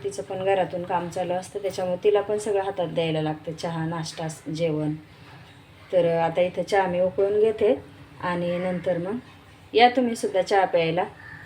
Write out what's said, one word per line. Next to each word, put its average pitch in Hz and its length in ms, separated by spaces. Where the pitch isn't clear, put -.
तिचं 196 180
पण 190 220
घरातून 185 380
काम 175 260
चालू 175 240
असतं, 185 260
त्याच्यामुळे 185 460
तिला 208 160
पण 208 180
सगळं 202 240
हातात 190 260
द्यायला 160 340
लागतं, 156 300
चहा, 160 340
नाश्ता, 160 680
जेवण. 151 420
तर 170 260
आता 165 220
इथं 180 220
चहा 190 240
मी 175 140
उकळून 196 400
घेते 220 420
आणि 175 360
नंतर 180 400
मग 185 180
या 233 140
तुम्हीसुद्धा 233 540
चहा 190 220
प्यायला. 170 400